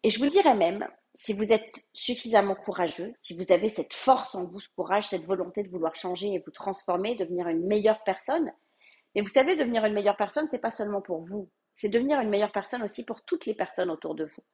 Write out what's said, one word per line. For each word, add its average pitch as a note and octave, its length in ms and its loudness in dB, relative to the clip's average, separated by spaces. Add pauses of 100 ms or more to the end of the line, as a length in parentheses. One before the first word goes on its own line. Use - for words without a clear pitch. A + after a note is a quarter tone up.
Et A3 80 4
je A3 80 -2
vous C#4+ 100 4
dirais F4 260 6
même, F#3+ 320 2 (320)
si - 140 -6
vous G#3 180 0
êtes - 400 0
suffisamment G#3+ 640 2
courageux, F3+ 640 -4
si - 160 -14
vous F3+ 160 0
avez F#3 160 6
cette - 260 -6
force - 420 2
en F#3 100 -6
vous, F3+ 160 -14
ce - 80 -20
courage, F#3+ 400 -2
cette E3+ 160 -4
volonté F#3 380 -4
de F#3+ 60 -10
vouloir E3 240 -2
changer F#3 400 -4
et F3+ 60 0
vous - 120 -12
transformer, F#3+ 640 -4
devenir F3 340 -4
une E3+ 180 0
meilleure G#3+ 380 2
personne. C#4+ 480 -2 (600)
Mais G3+ 80 0
vous G3+ 60 -2
savez, C#4+ 300 4
devenir A#3+ 260 2
une G#3+ 100 2
meilleure G3+ 220 2
personne, D4 340 -2
c'est B3+ 120 -4
pas A#3 100 -2
seulement G#3 300 -4
pour E3 240 -8
vous. F#3+ 260 -10 (240)
C'est G#3 140 -4
devenir C4 320 2
une A3 80 0
meilleure G3+ 240 2
personne A#3 300 -4
aussi G#3+ 200 -8
pour - 200 -10
toutes - 220 -4
les A3 80 -2
personnes F3+ 360 -2
autour D#3+ 260 -6
de D#3 80 -4
vous. - 200 -12 (100)